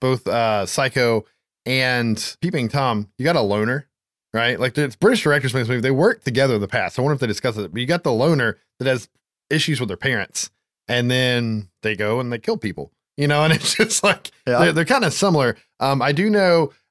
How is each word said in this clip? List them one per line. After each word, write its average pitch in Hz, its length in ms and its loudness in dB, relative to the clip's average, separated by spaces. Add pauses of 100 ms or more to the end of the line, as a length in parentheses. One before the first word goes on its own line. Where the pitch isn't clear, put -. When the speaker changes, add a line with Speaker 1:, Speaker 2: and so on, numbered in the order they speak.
Speaker 1:
both, 131 260 -2
uh, 107 380 0
Psycho 123 600 0 (420)
and 123 760 0
Peeping 156 260 -2
Tom, 117 420 -2 (100)
you 123 60 -4
got 170 100 2
a 135 60 2
loner, 107 440 -2 (480)
right? 117 260 0
Like, 123 160 -2
the 139 240 -2
British 214 240 4
directors 139 300 0
made 131 80 0
this 113 80 -2
movie. 123 120 -2
They 131 100 0
worked 170 340 2
together 131 300 2
in 104 60 0
the 98 60 -4
past. 101 320 -4
I - 20 -2
wonder 147 140 0
if 131 40 -6
they 131 80 -2
discussed 107 300 -4
it, 92 140 -8
but 104 100 -8
you 123 60 -4
got 170 160 -2
the 143 80 0
loner 123 460 0 (220)
that 127 80 -4
has 127 220 -2 (400)
issues 147 300 0
with 123 80 -4
their 92 100 -8
parents, - 540 -4 (360)
and 120 220 0
then 120 600 -2 (120)
they 110 140 -4
go 107 240 -2
and 123 120 -6
they 120 80 -4
kill 220 180 -4
people, 80 340 -8 (260)
you 143 100 0
know? 147 160 2
<laughs> - 20 4
And 160 80 4
it's - 220 -2
just - 280 0
like, - 280 0 (140)
Speaker 2:
Yeah. 123 140 2
Speaker 1:
they're, 170 140 4
they're 160 120 0
kinda 240 260 2
similar. 147 440 2 (240)
Um, 135 220 0
I 139 100 2
do 185 180 0
know, 175 420 4 (200)